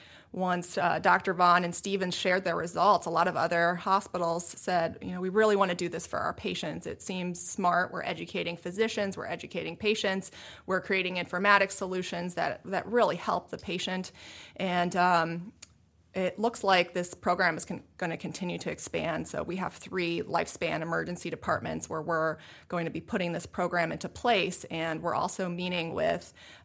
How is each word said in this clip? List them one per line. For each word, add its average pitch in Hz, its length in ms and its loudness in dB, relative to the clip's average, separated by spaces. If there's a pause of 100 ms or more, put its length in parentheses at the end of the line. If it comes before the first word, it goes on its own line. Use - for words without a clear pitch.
(320)
once, 180 440 0
uh, 175 220 2
Doctor 180 340 4
Vaughn 175 320 6
and 175 100 -2
Stevens 185 400 0
shared 185 300 2
their 170 120 0
results, 170 500 4
a 165 40 -2
lot 170 160 2
of 175 80 0
other 170 420 2
hospitals 175 680 0
said, 170 540 0
"You 185 120 -8
know, 180 100 -6
we 185 80 -2
really 214 260 6
wanna 185 180 4
do 175 140 -2
this 170 180 -4
for - 120 -4
our - 160 0
patients. 175 520 -6
It - 140 -8
seems 180 400 -4
smart. 175 500 2
We're 175 140 -6
educating 170 540 -4
physicians, 202 580 -2
we're - 120 -6
educating 170 500 -8
patients, 208 520 0 (360)
we're 185 160 0
creating 185 340 0
informatics 196 560 4
solutions 180 640 -2
that, 160 320 0
that 185 200 -2
really 202 300 4
help 175 320 -2
the 175 80 -8
patient." 185 560 -6 (440)
And, 180 380 0
um, 175 580 4 (640)
it 185 240 -2
looks 226 240 0
like 180 300 4
this 175 220 -2
program 175 420 2
is - 80 -4
con-, - 180 -8 (140)
gonna 165 220 -4
continue 170 400 -6
to 165 120 -6
expand. 160 560 -4
So 156 160 -4
we 175 140 -6
have 185 160 -4
three 170 480 -4
lifespan 165 640 -2
emergency 165 480 -4
departments 160 580 -4
where 160 140 -6
we're 160 340 0 (320)
going 170 160 -2
to 160 60 -4
be 160 100 -6
putting 180 320 -2
this 170 140 -6
program 170 460 0
into 165 180 -8
place. 185 540 2
And 160 360 -4
we're 170 140 -2
also 185 340 -2
meeting 175 460 -2
with 165 400 0 (300)